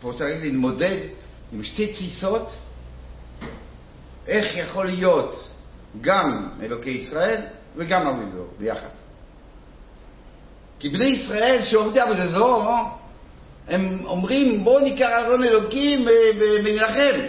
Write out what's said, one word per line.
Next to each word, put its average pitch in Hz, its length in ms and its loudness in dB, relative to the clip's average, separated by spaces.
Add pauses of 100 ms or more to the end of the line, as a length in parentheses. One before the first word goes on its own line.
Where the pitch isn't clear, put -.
פה 123 180 -10
צריך 156 240 -6
להתמודד 135 540 0 (560)
עם - 100 -10
שתי - 240 -4
תפיסות, 196 640 -6 (1800)
איך 202 200 0 (100)
יכול 180 300 -4
להיות 180 580 0 (560)
גם 131 480 0 (140)
אלוקי 120 280 -8
ישראל 170 500 -2 (360)
וגם 170 320 0
אריזור 95 380 -6 (120)
ביחד. 104 300 -6 (1900)
כי 147 80 -6
בני 175 160 0
ישראל 233 580 2
שעובדי 214 380 2
עבודה 208 260 0
זו, 214 380 2 (1040)
הם 190 360 -2
אומרים, 220 600 0
"בואו 254 160 6
ניקח 262 280 2
ארון 240 360 2
אלוקים 247 640 2
ו-, 233 40 4 (300)
ו-, 214 40 4 (140)
ונילחם." 220 680 2